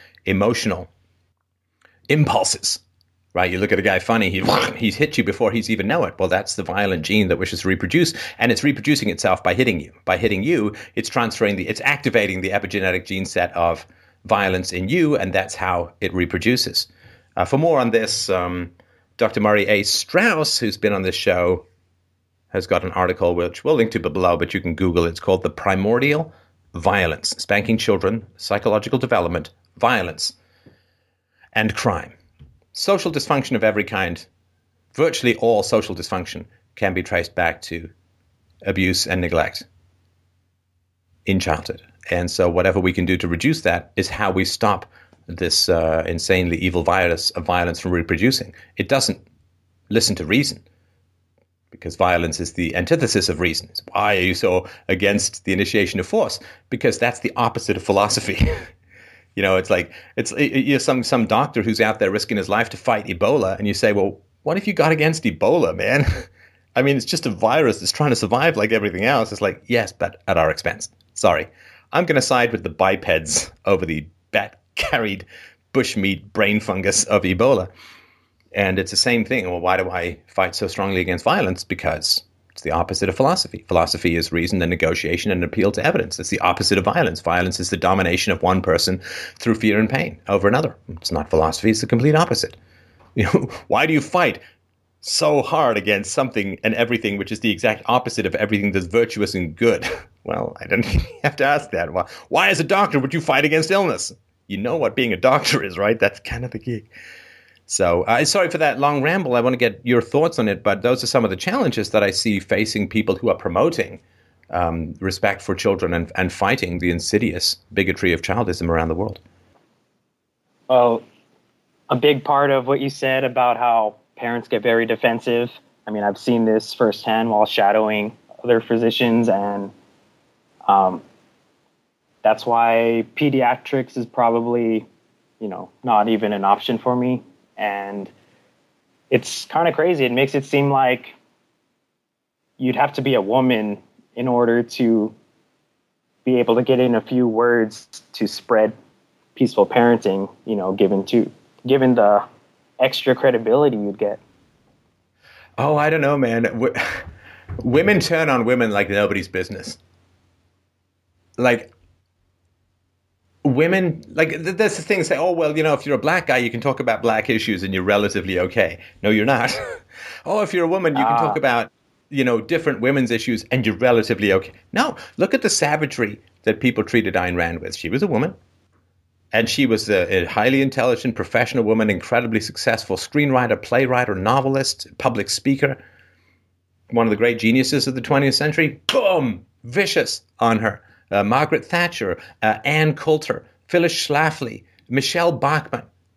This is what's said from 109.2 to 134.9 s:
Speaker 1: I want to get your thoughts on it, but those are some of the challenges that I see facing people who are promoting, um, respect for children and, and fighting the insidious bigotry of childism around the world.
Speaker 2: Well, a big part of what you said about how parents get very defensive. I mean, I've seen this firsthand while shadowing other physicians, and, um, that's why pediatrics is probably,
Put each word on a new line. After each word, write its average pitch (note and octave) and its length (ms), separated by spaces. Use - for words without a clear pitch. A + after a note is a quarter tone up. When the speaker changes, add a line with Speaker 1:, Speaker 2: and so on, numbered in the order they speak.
Speaker 1:
I A#2+ 60
want B2+ 120
to B2 40
get A#2 260
your A#2+ 180
thoughts D#3+ 380
on A2 80
it, G2 160
but G2 200
those B2+ 200
are - 40
some A#2+ 180
of G2+ 40
the F#2+ 60
challenges F3 540
that G#2+ 120
I G2+ 100
see G2+ 280
facing G#2 480
people G#2+ 300
who A#2+ 120
are F2+ 60
promoting, A#2 640
um, E2+ 520
respect F#2+ 400
for G2 120
children F2+ 400
and, E2+ 220
and F#2 160
fighting F#2 480
the F2 120
insidious F2 640
bigotry F#2 400
of D#2+ 80
childism F#2 480
around D#2+ 180
the D#2+ 80
world. G2+ 240
Speaker 2:
Well, A#2+ 340
a C3+ 60
big C3+ 280
part C#3+ 280
of B2+ 160
what C#3 120
you C#3 100
said C3 360
about B2 320
how A2+ 380
parents A#2 320
get A2 160
very A#2 220
defensive. A#2 640
I G#2 60
mean, G#2 120
I've G2+ 140
seen A#2 280
this A2 280
firsthand A2+ 560
while G#2+ 160
shadowing G#2+ 680
other A#2+ 180
physicians, A#2 640
and, G2+ 440
um, F#2+ 340
that's A2 240
why A#2 600
pediatrics C3 800
is A#2+ 80
probably, A#2 800